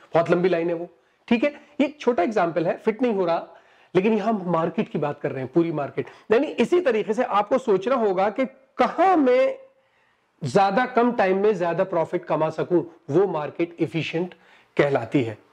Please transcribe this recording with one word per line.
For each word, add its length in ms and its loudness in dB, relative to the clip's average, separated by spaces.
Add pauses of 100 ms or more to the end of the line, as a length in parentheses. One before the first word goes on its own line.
(140)
बहुत 160 2
लंबी 180 2
लाइन 200 0
है 60 -2
वो, 140 -8 (400)
ठीक 160 2
है। 60 0 (300)
ये 60 2
एक 140 -12
छोटा 220 0
example 440 0
है, 100 -2
fit 260 -4
नहीं 120 0
हो 100 -2
रहा, 220 -2 (480)
लेकिन 180 2
यहां 220 0
हम 180 -6
market 360 -2
की 100 -8
बात 220 -4
कर 120 -6
रहे 100 -8
हैं, 100 -10
पूरी 200 2
market। 340 -6 (260)
यानी 140 2
इसी 340 0
तरीके 340 0
से 100 -2
आपको 340 0
सोचना 360 0
होगा 360 0
कि 160 -2 (320)
कहां 380 2
मैं 380 4 (880)
ज्यादा 440 2
कम 260 2
time 300 2
में 120 2
ज्यादा 300 -2
profit 400 -4
कमा 260 -2
सकूं, 320 0 (280)
वो 180 4
market 520 -6
efficient 540 -4 (420)
कहलाती 460 2
है। 160 -6 (140)